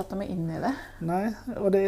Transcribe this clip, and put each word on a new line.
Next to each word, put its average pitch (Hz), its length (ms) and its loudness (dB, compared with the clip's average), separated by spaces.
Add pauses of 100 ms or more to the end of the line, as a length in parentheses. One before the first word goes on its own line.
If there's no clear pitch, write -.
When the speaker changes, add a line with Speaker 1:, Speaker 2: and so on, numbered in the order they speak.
Speaker 1:
sette 196 140 -8
meg 202 120 -4
inn 165 200 -2
i 160 100 -4
det. 262 160 0 (260)
Speaker 2:
Nei, 185 320 0 (240)
og 196 140 4
det 196 160 8